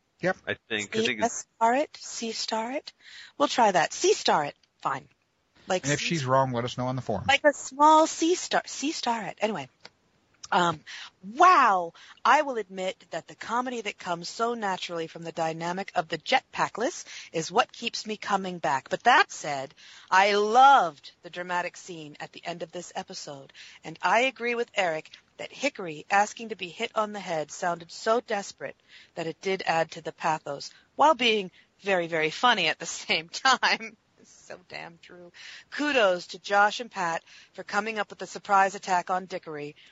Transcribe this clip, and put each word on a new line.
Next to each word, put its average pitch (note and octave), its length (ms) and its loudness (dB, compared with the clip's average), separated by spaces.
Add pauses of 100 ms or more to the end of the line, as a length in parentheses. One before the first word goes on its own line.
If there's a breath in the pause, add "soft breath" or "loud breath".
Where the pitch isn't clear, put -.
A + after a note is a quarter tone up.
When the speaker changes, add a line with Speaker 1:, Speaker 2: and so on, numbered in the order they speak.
(200)
Speaker 1:
Yep. F#2+ 160 0 (100)
Speaker 2:
I G2+ 100 -2 (120)
think, G#2 260 -4
I A3 60 0
think A3+ 240 0
it's A#3+ 100 0
Speaker 3:
C - 60 -10
S - 60 -14 (140)
Starret? A#3+ 360 2
C - 360 -10
Starret? A#3 600 -6 (460 loud breath)
We'll C#4+ 100 4
try A3 240 6
that. D#3+ 220 2
C F#4+ 180 2
Starret. E3+ 400 2 (300)
Fine. C#3 260 -6 (580)
Like F#3 180 -2
Speaker 1:
And C#3 100 0
if D3 60 -2
Speaker 3:
C - 80 -4
Speaker 1:
she's D3+ 180 -2
wrong, C3+ 260 2
let A#2 120 -2
us B2 120 -8
know B2+ 120 -4
on C3 80 -4
the B2+ 60 -6
forum. G2+ 240 -4
Speaker 3:
Like C#4 180 2
a C#4+ 100 6
small D#4 520 4
C E4 280 0
star, - 320 -2
C D4 260 -6
Starret. A3+ 480 -6
Anyway. F#3 280 -4 (840)
Um, F3 280 2 (560 loud breath)
wow! B3 560 6 (320 loud breath)
I C4+ 180 6
will C#4 140 -4
admit F#3+ 540 -6
that E3 180 -8
the D#3+ 60 -16
comedy B3 480 -4
that G3+ 160 -8
comes E3+ 300 -6
so A#3 260 -2
naturally F3+ 520 -6
from E3 160 -14
the E3 100 -10
dynamic E3 600 -4
of E3+ 140 -2
the E3 100 -6
jetpackless - 840 -2 (280 loud breath)
is D#3+ 200 -4
what A3 200 2
keeps - 340 -10
me G#3+ 100 -6
coming F#3+ 420 -4
back. D3 320 -2
But F#3+ 140 -4
that D4 260 6
said, C#3+ 440 -6 (360 loud breath)
I G3+ 240 6
loved G#3+ 800 6 (100)
the F3 80 -18
dramatic F3 460 -4
scene D#3 440 -14
at D#3 120 -14
the - 120 -20
end E3+ 180 -8
of E3+ 100 -12
this F3 240 -12
episode, D3 560 -12 (320 loud breath)
and D#3+ 180 -14
I G3 200 4
agree A#3+ 320 -2
with A#3 200 -4
Eric E3 360 -2 (280)
that - 140 -12
Hickory F3 580 -6
asking G#3 400 0
to G#3+ 60 -10
be F#3 120 -10
hit A3 260 -8
on G#3+ 180 -2
the G3+ 80 -10
head D#3+ 300 -4
sounded E3+ 400 -6
so A3+ 300 0
desperate - 560 -8 (380 soft breath)
that E3 120 -6
it D#3+ 140 -10
did F#3+ 240 -2
add E3 280 0
to D#3+ 100 -16
the D#3+ 100 -10
pathos, D3+ 580 -6 (260 soft breath)
while D4 180 6
being A3 360 0 (300 soft breath)
very, F3+ 280 0
very D#3+ 220 0
funny G#3 380 2
at D3+ 100 -2
the E3 80 -12
<laughs> - 200 -12
same E3+ 220 -2
time. A3 680 0 (240)
It's - 280 -20
so - 80 -14 (120)
damn D#3+ 320 -16
true. F3 320 -20 (380 loud breath)
Kudos A#3 580 2
to F#3+ 120 -14
Josh G3+ 400 2
and A#3 100 -10
Pat E3+ 320 -4 (320 soft breath)
for F#3+ 80 -14
coming G#3+ 360 -2
up G3+ 120 -4
with F#3+ 80 -18
the F#3+ 80 -12
surprise G3 480 2
attack F#3 340 -2
on F#3+ 160 -2
Dickory, D3+ 520 -10 (160 soft breath)